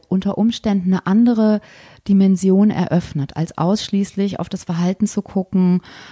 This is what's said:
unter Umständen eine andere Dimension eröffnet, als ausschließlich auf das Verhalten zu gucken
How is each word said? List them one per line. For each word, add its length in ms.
unter 300
Umständen 560
eine 120
andere 560
Dimension 640
eröffnet, 640
als 220
ausschließlich 800
auf 100
das 140
Verhalten 420
zu 160
gucken 600